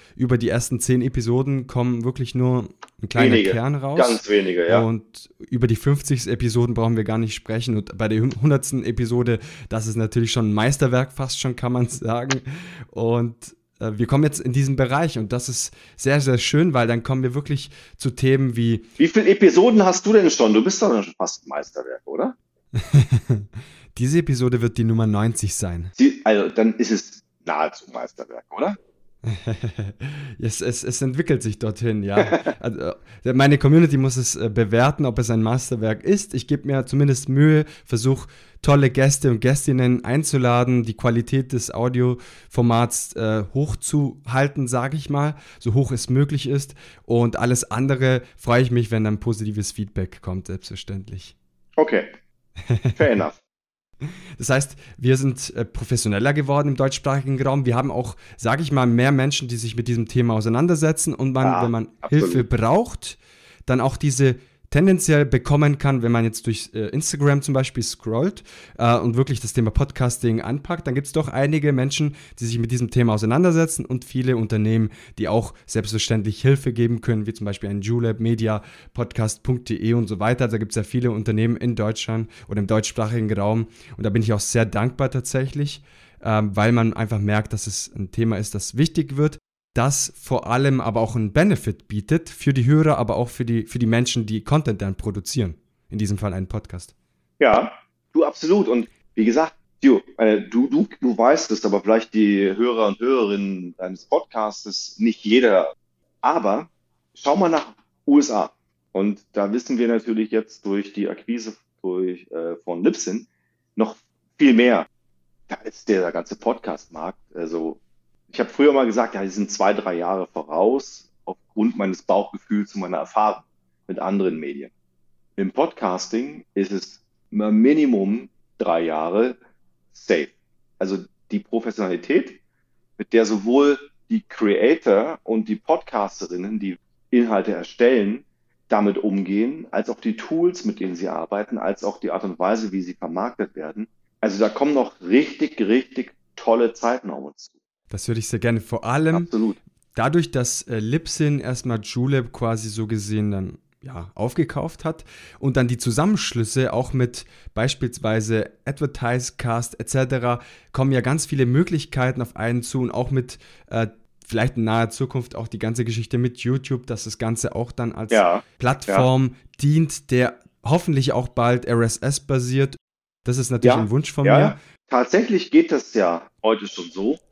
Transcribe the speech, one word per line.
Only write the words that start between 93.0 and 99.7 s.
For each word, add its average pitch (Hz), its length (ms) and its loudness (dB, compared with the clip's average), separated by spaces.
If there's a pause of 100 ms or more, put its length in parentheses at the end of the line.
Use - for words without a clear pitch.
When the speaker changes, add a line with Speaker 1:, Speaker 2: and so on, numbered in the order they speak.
Speaker 1:
auch 120 120 -2
für - 160 -8
die, 113 220 -2
für - 140 -8
die 120 60 2
Menschen, 117 380 2
die 107 200 -6
Content 135 360 0
dann 98 140 -4
produzieren. 98 640 -4 (340)
In - 80 -6
diesem 104 180 -2
Fall 101 160 -4
einen 92 140 -6
Podcast. - 480 -12 (460)
Speaker 2:
Ja, 127 320 4 (400)
du, 156 100 2
absolut. 165 460 0
Und 117 180 0 (300)
wie 113 80 2
gesagt, 135 320 2 (260)